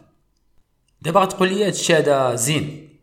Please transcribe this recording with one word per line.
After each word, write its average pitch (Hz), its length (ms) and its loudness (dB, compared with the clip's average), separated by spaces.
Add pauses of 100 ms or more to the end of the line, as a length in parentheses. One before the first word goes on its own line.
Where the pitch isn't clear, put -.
(1000)
دابا 165 180 0
غتقول 190 300 0
لي: 208 160 -2
"هاد - 80 0
الشيء - 240 0
هذا 135 380 2
زين، 139 540 -4 (140)